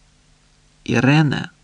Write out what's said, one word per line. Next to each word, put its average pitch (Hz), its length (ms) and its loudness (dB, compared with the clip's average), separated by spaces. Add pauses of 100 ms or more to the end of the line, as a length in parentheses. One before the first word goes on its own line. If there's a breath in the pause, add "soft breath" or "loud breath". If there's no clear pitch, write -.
(840)
Ірена 127 640 0 (140)